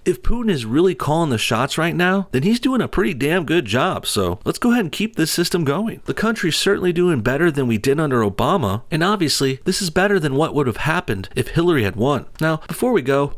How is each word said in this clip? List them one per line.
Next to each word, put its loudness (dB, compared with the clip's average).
If 0
Putin 2
is 0
really 2
calling 0
the 0
shots -2
right 0
now, 0
then 0
he's 2
doing 0
a -2
pretty 0
damn 0
good 0
job. -2
So 0
let's -2
go 0
ahead 2
and -6
keep -4
this 0
system 0
going. -2
The -4
country's -2
certainly 0
doing 2
better 2
than 0
we 2
did 2
under 2
Obama. 0
And 0
obviously, 0
this 0
is -4
better 2
than 0
what 0
would 2
have -2
happened -2
if -2
Hillary 2
had -2
won. 0
Now, 0
before -2
we 2
go, 0